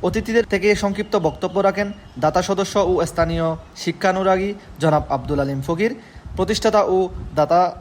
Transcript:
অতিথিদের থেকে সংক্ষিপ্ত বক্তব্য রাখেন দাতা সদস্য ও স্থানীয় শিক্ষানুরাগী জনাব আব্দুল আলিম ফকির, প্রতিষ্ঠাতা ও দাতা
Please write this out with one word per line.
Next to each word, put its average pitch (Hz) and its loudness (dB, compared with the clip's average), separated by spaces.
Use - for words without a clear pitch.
অতিথিদের 220 0
থেকে 196 0
সংক্ষিপ্ত 202 -2
বক্তব্য 170 -2
রাখেন 196 2
দাতা 156 2
সদস্য 196 -2
ও 185 2
স্থানীয় 165 -2
শিক্ষানুরাগী 190 0
জনাব 151 4
আব্দুল 139 -2
আলিম 139 -2
ফকির, 170 -2
প্রতিষ্ঠাতা 208 2
ও 185 2
দাতা 160 4